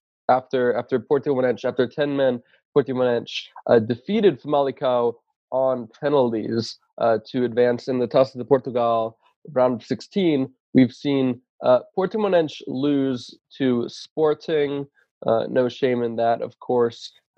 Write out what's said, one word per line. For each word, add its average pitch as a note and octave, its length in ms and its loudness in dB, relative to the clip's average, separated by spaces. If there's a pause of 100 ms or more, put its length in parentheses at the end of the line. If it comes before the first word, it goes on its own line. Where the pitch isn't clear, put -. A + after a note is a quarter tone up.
(300)
after, B2+ 460 0
after A#2+ 240 -2
Portimonense, C3 640 -2
after B2 240 -2
ten D3 260 -4
men, C3 280 0 (340)
Portimonense, B2+ 720 -2 (200)
uh, A#2+ 120 6
defeated C#3 600 0
Famalicão C3 760 -2 (360)
on B2+ 380 -2 (100)
penalties, A#2 800 0 (200)
uh, A2+ 180 2 (140)
to B2+ 140 0
advance A#2+ 440 0
in B2+ 100 -2
the B2 80 0
Taça C3 300 0
de A#2+ 80 -10
Portugal A#2 720 0 (360)
round B2+ 280 2
of - 60 -20
sixteen. D3 640 -2 (220)
We've B2+ 180 6
seen, C3+ 480 -2 (240)
uh, B2+ 140 6 (180)
Portimonense F#3+ 680 0
lose C3+ 720 -2 (180)
to B2 320 0
Sporting. D3 1000 -2 (400)
Uh, A2+ 220 2
no B2+ 220 2
shame B2 320 -2
in A#2 140 -4
that, A#2 260 0
of A#2 160 -10
course. A#2+ 520 -2 (280)